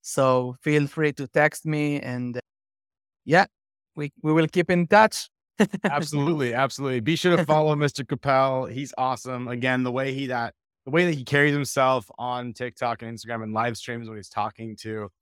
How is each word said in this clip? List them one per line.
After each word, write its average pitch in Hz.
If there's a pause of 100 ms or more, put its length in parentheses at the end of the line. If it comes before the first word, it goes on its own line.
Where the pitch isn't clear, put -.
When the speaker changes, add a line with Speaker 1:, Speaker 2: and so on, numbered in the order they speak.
Speaker 1:
So 127
feel 151
free 147
to 135
text -
me 147
and, 123
uh, 123 (840)
yeah, 165 (500)
we, 147 (100)
we 156
will 160
keep 175
in 175
touch. 214 (280)
<laughs> 196
Speaker 2:
Absolutely, 147
absolutely. 131
Be 151
sure 175
to 170
follow 156
Mister 143
Capel. 131
He's 131
awesome. 127
Again, 127
the 127
way 131
he 139
that, 120 (320)
the 131
way 170
that 170
he 131
carries 143
himself 131
on 123
TikTok 120
and 117
Instagram 113
and 107
live 113
streams 117
when 110
he's 101
talking 110
to 110 (120)